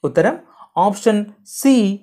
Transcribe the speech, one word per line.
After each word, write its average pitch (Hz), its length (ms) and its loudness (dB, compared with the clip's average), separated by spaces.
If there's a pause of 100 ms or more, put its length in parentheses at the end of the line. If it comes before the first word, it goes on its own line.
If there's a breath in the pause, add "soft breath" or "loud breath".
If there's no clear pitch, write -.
ഉത്തരം 170 260 0 (520 soft breath)
ഓപ്ഷൻ 208 320 0 (400)
സി 269 180 4 (260)